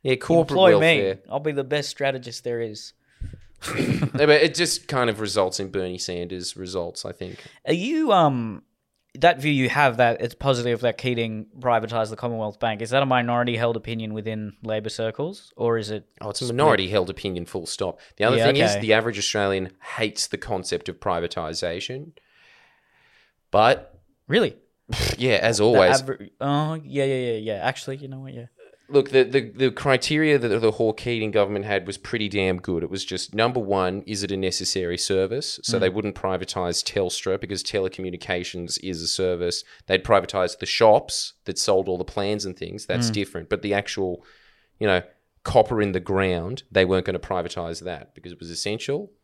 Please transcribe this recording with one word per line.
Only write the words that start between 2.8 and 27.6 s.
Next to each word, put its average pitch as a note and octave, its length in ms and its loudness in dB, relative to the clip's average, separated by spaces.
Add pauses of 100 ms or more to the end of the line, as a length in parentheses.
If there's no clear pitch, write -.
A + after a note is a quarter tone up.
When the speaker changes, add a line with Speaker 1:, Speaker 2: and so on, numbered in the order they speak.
Speaker 2:
<laughs> - 40 -20 (1120)
Speaker 1:
No, D3 120 2
but D3+ 160 8
it E3 120 2
just - 340 -2
kind B2+ 220 2
of G#2 100 -4
results G2 380 0
in F#2+ 120 -6
Bernie F#2 280 -4
Sanders F2+ 580 -8
results, F2+ 500 -8
I F#2+ 60 -10
think. F#2 300 -12 (240)
Speaker 2:
Are D3+ 60 0
you, C4 400 0
um, B2+ 500 2 (560)
that D#3+ 220 6
view D3+ 120 0
you C3 180 2
have C#3 260 4
that A#2 240 4
it's A#2 140 -4
positive A#2+ 480 0
that A#2 160 0
Keating A2+ 480 -4 (120)
privatised A2+ 520 0
the A2 60 -10
Commonwealth A2+ 440 -6
Bank, A2 220 -2
is A2+ 80 -8
that C3+ 120 4
a C3+ 40 2
minority A#2+ 500 0
held A#2 200 0
opinion A2 360 -6
within G#2+ 400 -6 (100)
Labor A2 280 -4
circles, C3+ 680 -6
or A#2 220 0
is G#2 120 -6
it G#2+ 140 -8 (160)
Speaker 1:
Oh, G#2+ 100 -10
it's - 120 -6
a - 20 -4
Speaker 2:
split? A#2+ 120 -4
Speaker 1:
minority A#2 340 4
held F#2+ 180 2
opinion, F2+ 380 -6
full F2 200 -8
stop. - 320 -6 (200)
The G2+ 60 2
other B2 120 6
Speaker 2:
Yeah, A2+ 80 4
Speaker 1:
thing - 120 4
is A2 160 4
Speaker 2:
okay. G2+ 100 -2
Speaker 1:
the A2 100 2
average A2 260 2
Australian G2 540 0 (240)
hates A2 300 -2
the G2+ 120 -6
concept F#2 520 -6
of F2 100 -14
privatisation. F2 1120 -4 (1400)
But A2 480 4 (300)
Speaker 2:
Really? G3 280 2 (600)
Speaker 1:
yeah, A#2+ 200 2
as A2+ 220 2
Speaker 2:
The G#2 60 6
Speaker 1:
always. A2+ 380 6
Speaker 2:
aver-, C3 260 -8 (120)
oh, D3 340 0 (100)
yeah, C3+ 200 -2
yeah, B2+ 280 0
yeah, A2 60 -2
yeah. G#2+ 240 -4